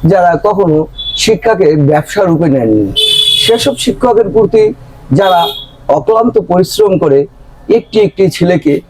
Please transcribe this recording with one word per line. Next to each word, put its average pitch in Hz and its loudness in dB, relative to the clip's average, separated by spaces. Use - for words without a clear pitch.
যারা 175 2
কখনো 175 0
শিক্ষাকে 190 0
ব্যবসা 151 0
রূপে 165 0
নেননি, 110 0
সেসব 247 0
শিক্ষকের 226 -2
প্রতি 214 2
যারা 175 2
অক্লান্ত 220 0
পরিশ্রম 185 0
করে 143 0
একটি 214 0
একটি 196 0
ছেলেকে 170 0